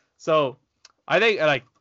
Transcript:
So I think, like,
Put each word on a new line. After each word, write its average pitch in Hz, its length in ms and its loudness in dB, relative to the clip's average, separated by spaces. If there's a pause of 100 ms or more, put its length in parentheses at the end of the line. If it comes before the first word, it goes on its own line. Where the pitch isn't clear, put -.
(160)
So 151 420 -2 (480)
I 165 140 0
think, 208 220 0
like, 139 240 -2 (160)